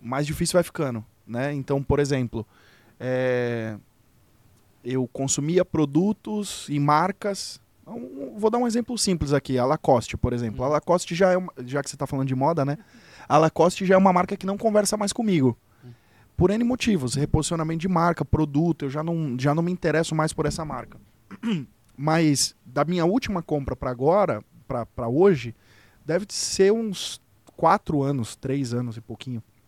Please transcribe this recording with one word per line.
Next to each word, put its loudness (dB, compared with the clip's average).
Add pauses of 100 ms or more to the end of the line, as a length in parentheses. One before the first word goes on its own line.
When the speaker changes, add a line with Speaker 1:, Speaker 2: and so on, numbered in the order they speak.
Speaker 1:
mais -2
difícil -2
vai 6
ficando, -4 (220)
né? -4
Então, -2
por 2
exemplo, -2 (520)
é, -2 (1080)
eu -2
consumia 0
produtos -2
e -2
marcas. 0 (260)
Um, -12
vou 2
dar 0
um 2
exemplo -2
simples 0
aqui, 0
a 2
Lacoste, 2
por -2
exemplo. -4
Speaker 2:
Hum. 0
Speaker 1:
A 0
Lacoste 0
já 4
é 4
uma, -4 (120)
já -4
que -10
você -12
tá -6
falando -2
de -2
moda, 2
né? -2 (500)
A 4
Lacoste 4
já 4
é 8
uma 8
marca 0
que -12
não -4
conversa 2
mais -4
comigo. 2 (280)
Speaker 2:
Hum. -20 (460)
Speaker 1:
Por 4
N 0
motivos, 0
reposicionamento -2
de -4
marca, 2
produto, 0
eu -6
já -6
não, -2
já 2
não 0
me 0
interesso 0
mais 0
por -4
essa -6
marca. -12 (440)
<clears throat> -2 (300)
Mas 2 (100)
da -2
minha 0
última 0
compra -4
pra -6
agora, 2 (260)
pra, -4
pra -8
hoje, 4 (500)
deve -2
ser 2
uns -4 (360)
quatro 2
anos, -2
três -4
anos -6
e -14
pouquinho, -12 (260)